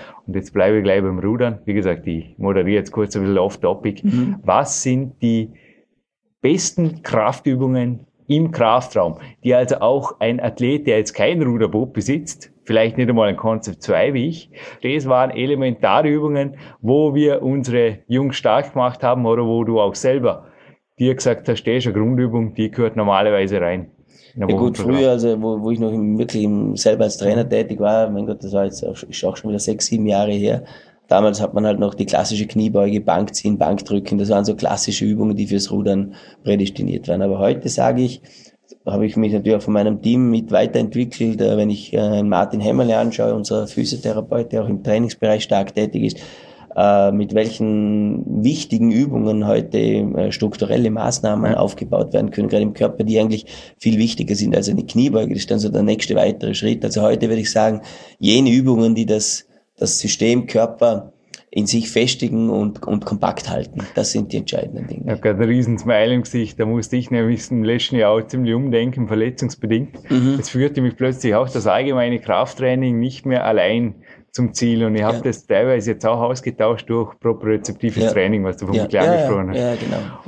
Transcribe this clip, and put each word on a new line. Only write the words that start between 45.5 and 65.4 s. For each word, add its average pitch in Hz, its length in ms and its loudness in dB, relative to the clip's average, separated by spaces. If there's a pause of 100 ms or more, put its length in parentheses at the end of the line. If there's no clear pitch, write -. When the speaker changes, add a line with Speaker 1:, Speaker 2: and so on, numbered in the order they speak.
Speaker 2:
tätig 104 260 -2
ist, - 160 -2 (560)
äh, 101 380 4
mit 104 240 0
welchen 107 1080 0
wichtigen 117 480 2
Übungen 110 560 2
heute, 110 320 0
äh, 104 540 0
strukturelle 107 580 0
Maßnahmen 110 640 0
Speaker 1:
Ja. - 60 0
Speaker 2:
aufgebaut - 560 -2
werden 107 180 0
können, 104 160 -2
gerade 107 160 2
im 107 100 -2
Körper, 107 300 -2
die 110 160 2
eigentlich 110 260 -2 (320)
viel 113 200 2
wichtiger 113 360 0
sind 101 220 0
als 101 120 0
eine 98 160 0
Kniebeuge. 113 500 2
Das - 80 -4
ist - 100 -6
dann 107 80 2
so 107 80 0
der 104 160 0
nächste 107 320 0
weitere - 380 0
Schritt. 113 300 -2
Also 107 180 -2
heute 113 260 2
würde 110 140 -2
ich 107 100 -4
sagen, 110 300 2 (360)
jene 120 320 6
Übungen, 117 460 4
die 113 100 0
das, - 400 -2 (320)
das - 200 -2
System 120 480 0
Körper 113 640 0 (380)
in 104 160 -2
sich 113 240 -2
festigen 117 600 0
und, 104 360 -2
und 101 200 -2
kompakt - 440 -4
halten. - 300 -6 (140)
Das - 180 -2
sind 107 200 -4
die 110 60 -4
entscheidenden - 500 -8
Dinge. - 180 -12
Speaker 1:
Ich - 60 -4
hab 104 100 -6
grad 107 140 0
ein 107 120 0